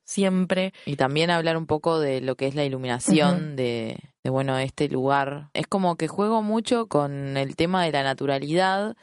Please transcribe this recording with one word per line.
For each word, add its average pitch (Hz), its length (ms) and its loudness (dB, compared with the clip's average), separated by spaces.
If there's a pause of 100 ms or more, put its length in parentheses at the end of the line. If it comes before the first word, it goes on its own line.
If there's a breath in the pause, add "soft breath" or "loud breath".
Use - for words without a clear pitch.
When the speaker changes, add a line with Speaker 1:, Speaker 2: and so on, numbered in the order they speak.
Speaker 1:
siempre. 185 720 0 (120)
Speaker 2:
Y 143 100 -4
también 143 340 2
hablar 165 280 0
un 160 100 -4
poco 160 320 0
de 135 220 0
lo 131 140 -2
que 135 120 -2
es 139 80 -4
la 147 100 0
iluminación 131 680 2 (140)
Speaker 1:
Ujú. 143 80 -10
Speaker 2:
de, 117 400 -4 (260)
de, 127 80 -2
bueno, 135 260 0
este 135 300 -2
lugar. 139 640 0
Es - 140 -4
como 180 300 0
que 160 100 -2
juego 208 340 0
mucho 226 460 0
con 139 500 -2
el 139 180 -2
tema 180 280 2
de 160 80 0
la 139 120 0
naturalidad, 156 1000 0